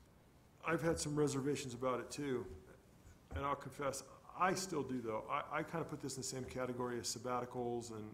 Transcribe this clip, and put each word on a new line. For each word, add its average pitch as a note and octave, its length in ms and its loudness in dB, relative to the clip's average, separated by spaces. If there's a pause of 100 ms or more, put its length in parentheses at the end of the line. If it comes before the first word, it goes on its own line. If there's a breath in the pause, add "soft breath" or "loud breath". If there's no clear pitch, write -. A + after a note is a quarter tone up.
(680)
I've D#3+ 140 4
had E3 180 4
some D3 160 0
reservations C#3 580 4
about B2 260 2
it A2+ 120 -6
too, C3 340 0 (880)
and C#3 100 0
I'll C#3+ 100 2
confess, C3+ 480 -2 (360)
I F#3 140 6
still D3 300 2
do B2+ 180 -2
though. A2 280 0
I, C#3+ 300 0
I D#3 40 2
kinda D#3 220 0
put C#3+ 160 -6
this C3 160 -4
in C3 40 -4
the - 60 -2
same C3 160 -4
category B2 560 -2
as G#2 160 -4
sabbaticals A#2+ 760 -2
and, G#2+ 120 -6 (100)